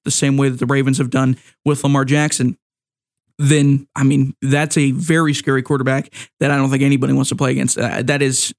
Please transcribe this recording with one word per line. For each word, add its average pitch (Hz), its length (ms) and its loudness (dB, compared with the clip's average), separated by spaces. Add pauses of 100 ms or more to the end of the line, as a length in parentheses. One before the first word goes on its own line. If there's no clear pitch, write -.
the 127 60 -4
same 139 280 0
way 139 100 2
that 127 100 -4
the 123 80 -4
Ravens 135 300 0
have 131 140 -2
done 131 260 0 (300)
with 143 180 -2
Lamar 139 220 2
Jackson, 147 500 0 (840)
then, 143 540 4
I 139 80 0
mean, 135 380 2
that's 143 340 0
a 143 140 2
very 160 420 0
scary 135 300 -2
quarterback 131 500 -2 (280)
that 143 100 0
I 143 80 0
don't 135 100 0
think 135 140 0
anybody 139 320 2
wants 135 160 0
to - 60 -4
play 131 160 0
against. 131 260 -2
Uh, 113 240 -4
that 139 180 -2
is 131 380 -2